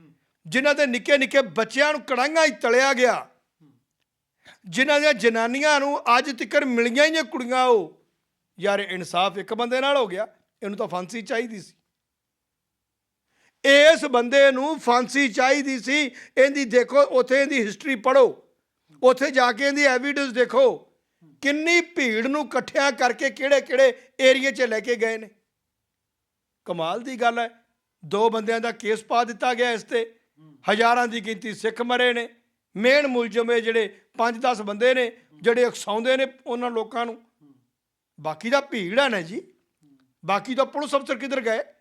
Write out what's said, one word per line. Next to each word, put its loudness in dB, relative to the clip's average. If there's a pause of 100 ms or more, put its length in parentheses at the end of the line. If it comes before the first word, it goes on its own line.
(460)
ਜਿਨ੍ਹਾਂ 2
ਦੇ 0
ਨਿੱਕੇ 0
ਨਿੱਕੇ 2
ਬੱਚਿਆਂ -2
ਨੂੰ -4
ਕੜਾਹੀਆਂ 0
'ਚ -8
ਤਲਿਆ 2
ਗਿਆ, 0 (1400)
ਜਿਨ੍ਹਾਂ 0
ਦੀਆਂ 4
ਜਨਾਨੀਆਂ 0
ਨੂੰ 0
ਅੱਜ -4
ਤੀਕਰ -2
ਮਿਲੀਆਂ 0
ਹੀ 2
ਨਹੀਂ -2
ਕੁੜੀਆਂ, -4
ਉਹ, 0 (540)
ਯਾਰ, 0
ਇਨਸਾਫ -4
ਇੱਕ -8
ਬੰਦੇ -4
ਨਾਲ 0
ਹੋ 0
ਗਿਆ, -6 (340)
ਇਹਨੂੰ -10
ਤਾਂ -6
ਫਾਂਸੀ -10
ਚਾਹੀਦੀ -6
ਸੀ। -20 (1900)
ਇਸ 6
ਬੰਦੇ 4
ਨੂੰ -4
ਫਾਂਸੀ 0
ਚਾਹੀਦੀ 0
ਸੀ। -2 (260)
ਇਹਦੀ 4
ਦੇਖੋ, 2
ਉੱਥੇ 2
ਇਹਦੀ -2
ਹਿਸਟਰੀ -6
ਪੜ੍ਹੋ, 2 (600)
ਉੱਥੇ 4
ਜਾ 2
ਕੇ -2
ਇਹਦੀ 0
ਐਵੀਡੈਂਸ 0
ਦੇਖੋ, 2 (640)
ਕਿੰਨੀ 2
ਭੀੜ -2
ਨੂੰ -2
ਇਕੱਠਿਆਂ -2
ਕਰਕੇ -2
ਕਿਹੜੇ 2
ਕਿਹੜੇ 2 (220)
ਏਰੀਆ 4
'ਚ -2
ਲੈ -2
ਕੇ -2
ਗਏ -4
ਨੇ। -18 (1300)
ਕਮਾਲ -6
ਦੀ -10
ਗੱਲ 0
ਹੈ, -4 (540)
ਦੋ 0
ਬੰਦਿਆਂ -4
ਦਾ -4
ਕੇਸ -6
ਪਾ 0
ਦਿੱਤਾ -4
ਗਿਆ 0
ਇਸ -6
'ਤੇ। -6 (560)
ਹਜ਼ਾਰਾਂ 2
ਦੀ -8
ਗਿਣਤੀ -10
ਸਿੱਖ -6
ਮਰੇ 0
ਨੇ। -4 (480)
ਮੇਨ 2
ਮੁਲਜ਼ਮ -2
ਇਹ 0
ਜਿਹੜੇ -2 (180)
ਪੰਜ -2
ਦਸ -2
ਬੰਦੇ 0
ਨੇ, -2 (300)
ਜਿਹੜੇ 4
ਉਕਸਾਉਂਦੇ -2
ਨੇ 0 (200)
ਉਹਨਾਂ -6
ਲੋਕਾਂ -6
ਨੂੰ। -14 (1000)
ਬਾਕੀ -8
ਦਾ 2
ਭੀੜ -4
ਹੈ 2
ਨਾ -4
ਜੀ, -12 (720)
ਬਾਕੀ -4
ਤਾਂ 0
ਪੁਲਿਸ -8
ਅਫਸਰ -2
ਕਿੱਧਰ -6
ਗਏ? -4 (160)